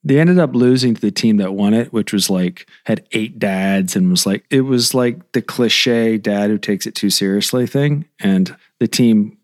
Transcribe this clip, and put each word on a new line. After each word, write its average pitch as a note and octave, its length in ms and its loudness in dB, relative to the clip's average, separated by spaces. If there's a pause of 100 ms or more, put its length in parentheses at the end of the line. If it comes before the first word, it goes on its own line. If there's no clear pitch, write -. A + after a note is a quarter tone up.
They C#3+ 140 2
ended F3+ 220 6
up C3 140 0
losing B2 400 2
to - 60 -8
the G#2 120 -2
team A2 240 2
that F#2+ 180 -2
won G2+ 200 2
it, A#2 180 -2
which G#2 200 -4
was, G2 160 -2
like, F2+ 400 -4 (180)
had A2 260 -4
eight A2 260 -4
dads F#2+ 560 -2
and F#2 160 2
was F2+ 160 0
like, G2 240 -2
it C3+ 120 2
was, B2+ 320 0
like, B2 360 -2
the A#2+ 120 -2
cliche A2+ 760 0
dad G#2 320 -2
who G#2+ 80 0
takes G2+ 280 -4
it A2+ 100 -12
too G#2 140 -2
seriously G2+ 580 -2
thing. C#3+ 380 -2 (120)
And F#2+ 380 0 (240)
the A2+ 80 0
team A2 560 2